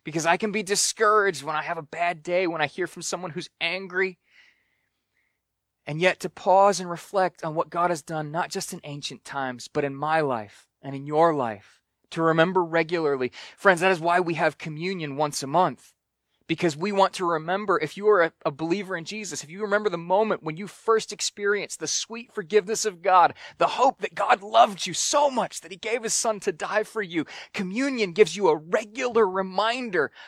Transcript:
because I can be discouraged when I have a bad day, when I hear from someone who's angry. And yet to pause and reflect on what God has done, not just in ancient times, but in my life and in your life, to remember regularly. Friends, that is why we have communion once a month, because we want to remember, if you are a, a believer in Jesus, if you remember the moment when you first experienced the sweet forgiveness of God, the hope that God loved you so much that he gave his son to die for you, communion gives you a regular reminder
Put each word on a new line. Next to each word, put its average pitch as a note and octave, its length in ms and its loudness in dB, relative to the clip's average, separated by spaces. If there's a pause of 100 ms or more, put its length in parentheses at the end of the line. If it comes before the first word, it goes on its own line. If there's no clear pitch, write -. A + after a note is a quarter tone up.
because D#3+ 240 -4
I F3 100 4
can G#3+ 140 -4
be G#3+ 100 -2
discouraged G3 800 0
when D3+ 140 -8
I D3+ 80 -4
have E3 160 -8
a - 20 -8
bad E3+ 400 -6
day, F3 240 0
when E3 160 -4
I D3 60 2
hear F3+ 180 -6
from E3+ 160 -12
someone F3 300 -8
who's D#3+ 180 -10 (100)
angry. F#3 600 -4 (1700)
And D3 120 -6
yet F3+ 200 2
to F3 100 -6
pause G3 500 4
and F3+ 120 -8
reflect F3+ 520 -2
on D#3 120 -6
what D#3+ 160 -2
God F3 180 0
has E3 140 -4
done, D#3 280 -8
not E3 200 -4
just F#3+ 200 -8
in F3 120 -12
ancient C#3+ 420 -12
times, C3 420 -8
but D3 160 -4
in C#3 120 -4
my D#3 260 0
life A#2 460 -6 (120)
and C3+ 160 -10
in C#3 120 -12
your D#3+ 260 4
life, A2+ 480 -6 (280)
to E3 120 -6
remember E3 420 4
regularly. D#3+ 680 0 (240)
Friends, F3+ 240 4
that F#3+ 100 4
is F3 80 0
why E3+ 220 2
we E3 140 -2
have D#3 220 0
communion D#3 600 -8
once D3 260 -2
a C3+ 40 -8
month, D3+ 440 0 (560)
because D#3+ 300 -2
we G3+ 160 -4
want F#3+ 180 4
to F#3 140 -6
remember, E3+ 520 0
if D#3 200 -4
you G3+ 100 -2
are G3 160 6
a, E3 80 2 (140)
a D#3+ 60 -2
believer E3+ 440 -4
in E3 80 -8
Jesus, G3+ 400 -10
if C#3+ 60 -18
you F#3 120 -14
remember G#3 280 0
the F3 80 -2
moment F#3 440 2
when D#3 140 -6
you G3 120 -10
first - 440 0
experienced G3+ 680 -4
the D#3 60 -4
sweet - 440 -6
forgiveness G3+ 540 0
of F3+ 160 -6
God, F3+ 320 6 (240)
the E3+ 100 2
hope B3+ 320 2
that F#3 160 -6
God F#3+ 260 2
loved A3 460 4
you F3 60 -6
so D4 360 2
much A#3 300 -4
that E3 120 -16
he G3 60 -12
gave A3 260 -4
his A3 100 -4
son G#3+ 260 -2
to F#3+ 140 -14
die G3+ 300 -4
for G#3+ 180 -6
you, D#3+ 240 -4 (280)
communion G#3+ 600 -2
gives E3+ 240 4
you G3+ 100 2
a D#3 80 4
regular G#3+ 720 0
reminder F#3+ 840 0 (180)